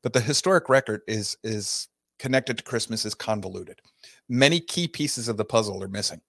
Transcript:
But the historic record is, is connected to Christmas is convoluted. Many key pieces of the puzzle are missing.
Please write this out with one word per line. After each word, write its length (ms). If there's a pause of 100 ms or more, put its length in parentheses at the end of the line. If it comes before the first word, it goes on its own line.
But 100
the 80
historic 480
record 400
is, 340
is 460 (300)
connected 400
to 60
Christmas 420
is 80
convoluted. 680 (480)
Many 320
key 260
pieces 420
of 100
the 60
puzzle 380
are 60
missing. 400